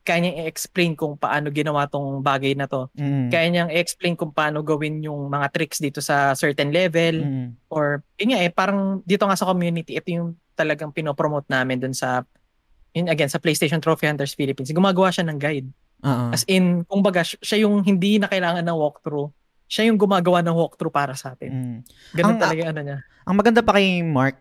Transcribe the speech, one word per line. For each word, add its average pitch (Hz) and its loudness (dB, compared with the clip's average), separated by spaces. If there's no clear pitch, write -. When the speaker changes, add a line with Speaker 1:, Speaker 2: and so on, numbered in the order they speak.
Speaker 1:
kaya 170 0
niyang 170 -2
i-explain 165 -2
kung 147 -4
paano 147 -2
ginawa 147 0
tong 139 -6
bagay 135 0
na 139 -2
to. 131 -6
Speaker 2:
Mm. 139 -2
Speaker 1:
Kaya 165 2
niyang 175 0
i-explain 170 -2
kung 165 -4
paano 151 0
gawin 151 -2
yung 147 -8
mga 143 -2
tricks - -4
dito 147 -4
sa 143 2
certain 143 0
level. 165 2
Speaker 2:
Mm. 131 -4
Speaker 1:
Or, 147 -2
yun 214 -2
nga 240 2
eh, 175 2
parang 196 0
dito 196 0
nga 196 2
sa 180 -2
community, 170 -2
ito 156 -6
yung 170 -4
talagang 156 -2
pinopromote 147 -2
namin 127 0
dun 131 -4
sa, 127 -2
yun 175 -2
again, 151 0
sa 160 -4
PlayStation 156 0
Trophy 160 0
Hunters 143 -2
Philippines. 135 -4
Gumagawa 185 4
siya 180 -2
ng 151 -4
guide. 139 -4
Speaker 2:
Oo. 123 0
Speaker 1:
As 117 -2
in, 180 2
kumbaga, 196 2
si-, - -4
siya 220 0
yung 208 4
hindi 202 4
na 202 2
kailangan 180 0
ng 170 -2
walkthrough. 147 -4
Siya 214 0
yung 226 4
gumagawa 180 4
ng 170 0
walkthrough 165 0
para 143 -2
sa 135 -10
atin. 135 -12
Speaker 2:
Mm. 127 -6
Speaker 1:
Ganun 190 4
Speaker 2:
Ang, 226 0
Speaker 1:
talaga 185 2
Speaker 2:
ah, 160 -2
Speaker 1:
yung 165 -2
ano 156 -6
niya. 139 -8
Speaker 2:
ang 185 -2
maganda 220 6
pa 220 2
kay 190 4
Mark 135 2